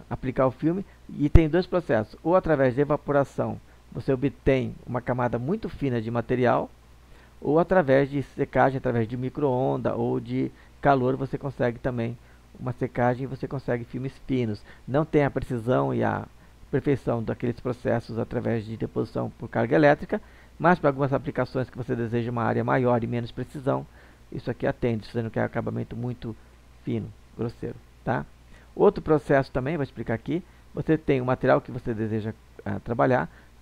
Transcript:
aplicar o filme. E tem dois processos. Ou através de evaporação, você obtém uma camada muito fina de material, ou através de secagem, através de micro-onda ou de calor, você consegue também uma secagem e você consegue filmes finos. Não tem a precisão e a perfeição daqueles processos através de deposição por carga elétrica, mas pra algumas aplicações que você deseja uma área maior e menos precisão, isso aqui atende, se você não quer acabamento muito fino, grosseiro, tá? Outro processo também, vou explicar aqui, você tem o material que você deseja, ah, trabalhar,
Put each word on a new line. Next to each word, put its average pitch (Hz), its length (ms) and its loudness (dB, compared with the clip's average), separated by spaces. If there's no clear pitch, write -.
aplicar 127 360 -2
o 131 60 2
filme. 170 340 -2
E 143 120 0
tem 160 200 10
dois 175 160 2
processos. 139 580 0
Ou 165 120 4
através 143 400 4
de 135 60 2
evaporação, 139 800 0
você 139 220 -4
obtém 127 640 0
uma 120 160 -4
camada 123 380 -2
muito 180 300 -4
fina 123 320 -2
de 110 100 -4
material, 123 580 2
ou 147 180 2
através 143 500 4
de 139 120 -2
secagem, 131 560 2
através 120 300 0
de 117 80 -8
micro-onda 127 800 0
ou 120 240 0
de 127 320 -2
calor, 131 340 4
você 135 220 -4
consegue 123 420 -2
também 120 380 -4
uma 127 140 -6
secagem 123 500 0
e 131 40 -4
você 135 200 -8
consegue 123 380 -4
filmes 127 280 -8
finos. 120 340 0
Não 147 200 0
tem 151 180 2
a 135 80 0
precisão 131 600 0
e 117 100 0
a 104 240 -2
perfeição 127 540 0
daqueles 117 360 -4
processos 117 600 -2
através 113 460 -2
de 110 120 -10
deposição 120 640 -4
por 117 100 -12
carga 117 260 0
elétrica, 156 460 2
mas 170 200 4
pra 147 120 2
algumas 135 240 0
aplicações 127 560 -2
que - 80 -18
você 120 180 -4
deseja 117 340 -2
uma 120 140 -2
área 113 200 0
maior 123 400 2
e 117 40 -2
menos 120 240 -4
precisão, 135 560 -4
isso - 200 -6
aqui 123 160 -4
atende, 117 380 -2
se - 60 -18
você 120 100 -2
não 113 80 -4
quer 117 140 -2
acabamento 113 520 -4
muito 120 400 -8
fino, 110 280 -4
grosseiro, - 400 -8
tá? 135 220 -2
Outro - 260 4
processo 147 500 2
também, 143 260 -4
vou 143 60 -2
explicar 120 300 -6
aqui, 143 300 -4
você 156 240 2
tem 143 240 0
o 123 40 -4
material 127 340 4
que - 120 -8
você 120 220 -4
deseja, 110 400 -2
ah, 101 160 -4
trabalhar, 127 480 2